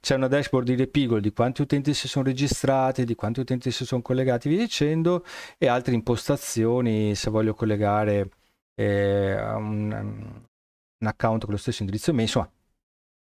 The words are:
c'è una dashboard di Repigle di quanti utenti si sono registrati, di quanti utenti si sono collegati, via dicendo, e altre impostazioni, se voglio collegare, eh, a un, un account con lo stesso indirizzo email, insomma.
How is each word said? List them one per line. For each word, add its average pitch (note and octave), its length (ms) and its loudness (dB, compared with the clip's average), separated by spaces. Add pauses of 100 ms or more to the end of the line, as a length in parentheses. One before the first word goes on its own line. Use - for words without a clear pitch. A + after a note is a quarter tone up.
c'è - 160 0
una C3 100 0
dashboard C3 400 2
di B2+ 80 2
Repigle B2+ 460 2
di G#2 120 0
quanti B2 300 0
utenti C#3+ 320 0
si - 140 -6
sono C3+ 160 0
registrati, C3 800 0
di A#2 100 -2
quanti A2+ 240 -4
utenti B2+ 320 -2
si B2 140 -4
sono B2 180 -2
collegati, B2+ 460 0
via E3 100 2
dicendo, E3+ 680 0 (320)
e D3+ 120 2
altre B2 260 2
impostazioni, A2+ 1200 0
se G#2 160 -2
voglio A2 240 2
collegare, G#2 760 0 (440)
eh, G2+ 560 2
a G#2+ 240 -2
un, G#2+ 380 -4
un G#2+ 1160 -12
account A2 380 0
con G#2 80 -4
lo G2+ 60 -2
stesso - 240 -4
indirizzo G#2 280 -2
email, A#2 160 2
insomma. - 240 0 (760)